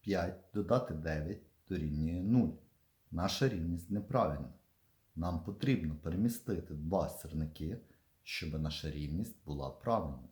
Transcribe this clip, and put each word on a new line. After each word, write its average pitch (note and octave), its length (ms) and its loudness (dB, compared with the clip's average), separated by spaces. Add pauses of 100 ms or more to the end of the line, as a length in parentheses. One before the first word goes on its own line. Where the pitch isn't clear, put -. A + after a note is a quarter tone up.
П'ять F2+ 440 0 (100)
додати G#2 400 2
дев'ять D#2 480 -2 (260)
дорівнює D#2 540 0
нуль. G#2+ 300 6 (580)
Наша F#2+ 380 2
рівність E2+ 420 -2
неправильна. F2 640 0 (640)
Нам E2+ 280 -2
потрібно G2 520 0
перемістити F2+ 800 -2
два D#2 340 2
сірники, D#2 720 -4 (420)
щоб D#2 380 -4
наша D2+ 300 -2
рівність D2+ 540 -2
була C#2 260 -4
правильною. D#2+ 600 -2